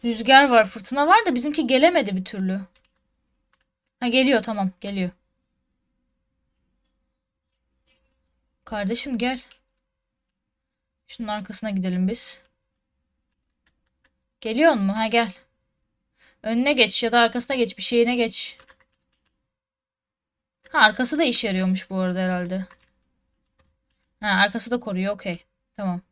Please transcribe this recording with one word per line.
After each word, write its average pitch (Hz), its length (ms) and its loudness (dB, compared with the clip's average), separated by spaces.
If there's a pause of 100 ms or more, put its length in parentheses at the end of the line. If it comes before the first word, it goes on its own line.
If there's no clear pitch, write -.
Rüzgar 240 440 6
var, 226 180 6
fırtına 254 400 -4
var 403 200 6
da 294 80 0
bizimki 285 320 -2
gelemedi 262 500 2
bir 185 80 -4
türlü. 190 360 -4 (1400)
Ha, 247 80 -2
geliyor, 262 340 2
tamam, 202 280 -4 (100)
geliyor. 196 300 -6 (3500)
Kardeşim 226 540 -4
gel. 247 220 -4 (1700)
Şunun 220 200 -12
arkasına 208 420 -8
gidelim 185 380 -2
biz. - 320 -8 (2000)
Geliyor 277 340 2
mu? 202 220 -2
Ha, 220 100 -2
gel. 226 260 0 (1080)
Önüne 240 300 0
geç 240 300 2
ya 226 100 0
da 240 80 6
arkasına 240 360 0
geç, 226 220 -2
bir 196 40 -10
şeyine 233 340 2
geç. - 420 -6 (2250)
Ha, 320 60 0
arkası 240 400 2
da 330 60 2
iş 240 200 -2
yarıyormuş 185 460 -2
bu 190 80 -6
arada 185 200 -2
herhalde. 185 480 -4 (1500)
Ha, 214 80 -4
arkası 202 420 0
da 240 100 -2
koruyor, 196 340 -4
okey. 185 300 -10 (320)
Tamam. 185 240 -4 (120)